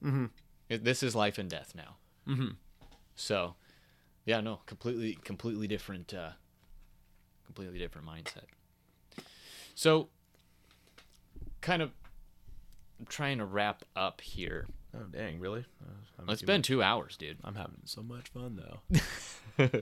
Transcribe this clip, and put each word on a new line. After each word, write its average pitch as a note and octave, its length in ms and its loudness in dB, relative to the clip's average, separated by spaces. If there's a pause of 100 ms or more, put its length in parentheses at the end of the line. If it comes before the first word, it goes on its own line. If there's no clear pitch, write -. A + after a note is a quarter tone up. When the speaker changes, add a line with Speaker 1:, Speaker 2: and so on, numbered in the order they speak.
Speaker 1:
Mm-hmm. C#3 220 4 (440)
Speaker 2:
It, A2+ 140 0
this B2 200 4
is A#2+ 120 2
life G#2 220 4
and F#2+ 120 -4
death D#2+ 260 -8
now. D#2 220 -14 (300)
Speaker 1:
Mm-hmm. C3 220 2 (680)
Speaker 2:
So, F2 400 0 (680)
yeah, A2 160 4
no, G#2+ 240 -4
completely, A2+ 580 -2
completely G#2+ 440 -2
different, G2 460 -6
uh, E2+ 180 -6 (1120)
completely F#2 320 -10
different E2 300 -8
mindset. D#2+ 380 -12 (1300)
So, D#3+ 340 6 (1500)
kind F3 200 4
of D3+ 100 0 (1160)
trying C#3 300 0
to G#2+ 60 0
wrap G2+ 380 2 (120)
up F#2 260 0
here. - 460 -4 (280)
Speaker 1:
Oh, A2+ 160 -8
dang, E2+ 280 -6
really? G#2 260 -4 (180)
Uh, F2 80 -14 (260)
I'm F2 80 -12
Speaker 2:
Well, F#2 80 2
it's G#2+ 80 0
Speaker 1:
feeling C3+ 140 6
Speaker 2:
been D#3+ 80 6
two B2+ 180 6
hours, G2 360 6
dude. D2+ 260 -8
Speaker 1:
I'm G2+ 120 -8
having - 300 -8
so - 160 -10
much A#2+ 280 -10
fun, B2 260 -8 (1000)
though. C3 240 8